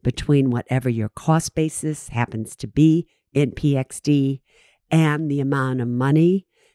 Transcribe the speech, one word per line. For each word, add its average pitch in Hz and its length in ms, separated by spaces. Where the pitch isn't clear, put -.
between 135 460
whatever 123 400
your 113 180
cost - 480
basis 156 540
happens 113 480
to - 100
be 160 400
in 143 200
P 143 260
X - 240
D 135 400
and 156 400
the 143 80
amount 135 400
of 120 80
money 156 580